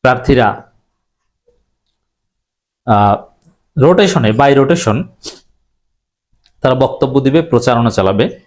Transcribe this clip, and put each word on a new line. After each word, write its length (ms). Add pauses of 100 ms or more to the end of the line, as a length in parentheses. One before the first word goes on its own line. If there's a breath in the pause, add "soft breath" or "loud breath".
প্রার্থীরা, 680 (2250)
আহ, 300 (640)
রোটেশনে, 540
by 240
রোটেশন 520 (1500 loud breath)
তারা 140
বক্তব্য 440
দিবে, 220
প্রচারণা 480
চালাবে। 580